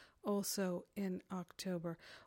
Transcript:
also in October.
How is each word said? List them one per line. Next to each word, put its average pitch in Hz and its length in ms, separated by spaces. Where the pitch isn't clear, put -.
also 196 600
in 190 340
October. 175 680